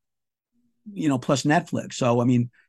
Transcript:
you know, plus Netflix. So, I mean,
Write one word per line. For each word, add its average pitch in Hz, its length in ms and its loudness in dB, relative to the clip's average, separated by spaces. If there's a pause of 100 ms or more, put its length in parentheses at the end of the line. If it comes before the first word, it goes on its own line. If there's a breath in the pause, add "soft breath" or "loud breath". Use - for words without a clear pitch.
(920)
you 180 160 -6
know, 135 120 0
plus 131 240 -2
Netflix. 151 500 0
So, 120 260 0
I 117 60 0
mean, 120 240 2 (200)